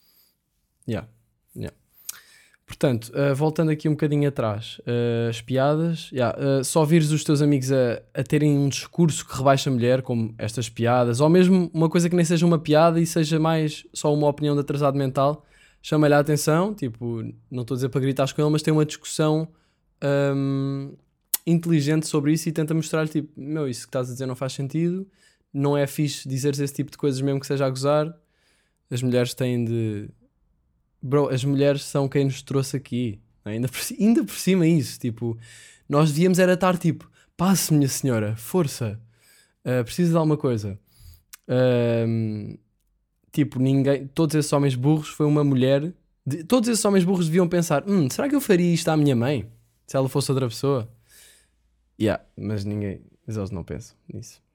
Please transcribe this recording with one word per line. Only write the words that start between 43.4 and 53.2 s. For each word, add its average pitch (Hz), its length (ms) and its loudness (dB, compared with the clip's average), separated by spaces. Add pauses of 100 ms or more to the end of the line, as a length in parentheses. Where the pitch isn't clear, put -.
ninguém, 135 500 2
todos 156 280 0
esses 147 160 0
homens 143 220 2
burros 151 340 0
foi - 180 -2
uma 147 160 4
mulher, 139 500 2 (340)
de-, 160 180 -6
todos 240 240 2
esses 220 160 0
homens 196 200 4
burros 180 220 0
deviam 170 220 2
pensar: 175 400 0
hum, 180 220 2
será 269 180 -4
que 285 60 0
eu 277 60 2
faria 175 320 2
isto 165 160 0
à 156 80 2
minha 143 200 4
mãe, 117 340 -2 (360)
se - 100 -6
ela 135 120 0
fosse 139 220 -2
outra 131 180 0
pessoa? 127 400 -2 (1120)
Yeah, 104 240 0 (120)
mas 101 280 -6
ninguém, 104 380 -6 (240)